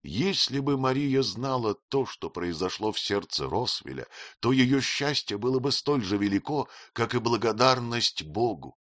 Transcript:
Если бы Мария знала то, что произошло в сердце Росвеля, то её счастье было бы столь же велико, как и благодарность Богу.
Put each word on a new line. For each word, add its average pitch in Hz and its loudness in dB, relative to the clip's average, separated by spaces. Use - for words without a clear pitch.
Если 135 0
бы 139 0
Мария 135 2
знала 117 -2
то, 135 -2
что - -10
произошло 90 -2
в - -6
сердце 92 -2
Росвеля, 67 -4
то 120 2
её 131 6
счастье 139 -2
было 127 0
бы 131 -2
столь 139 0
же 101 0
велико, 101 0
как 117 0
и 120 2
благодарность 117 2
Богу. 78 -4